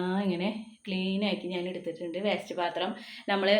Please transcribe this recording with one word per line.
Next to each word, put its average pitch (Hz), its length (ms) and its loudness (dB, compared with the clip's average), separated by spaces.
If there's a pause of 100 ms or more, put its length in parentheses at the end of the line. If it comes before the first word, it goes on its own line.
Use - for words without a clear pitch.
(220)
ഇങ്ങനെ 185 260 0 (340)
ക്ലീനാക്കി 190 680 0
ഞാൻ 180 180 -4
എടുത്തിട്ടുണ്ട്. 175 540 -6
വേസ്റ്റ് 190 360 -2
പാത്രം 175 340 0 (380)
നമ്മൾ 196 200 2 (120)